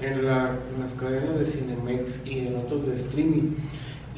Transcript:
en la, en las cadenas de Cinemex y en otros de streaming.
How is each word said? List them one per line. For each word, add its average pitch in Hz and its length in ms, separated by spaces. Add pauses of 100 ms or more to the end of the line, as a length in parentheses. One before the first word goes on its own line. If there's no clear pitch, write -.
en 135 200
la, 131 260 (240)
en 131 80
las 127 160
cadenas 135 400
de 143 60
Cinemex 123 800
y 131 220
en 123 100
otros 139 300
de 120 80
streaming. 151 560 (680)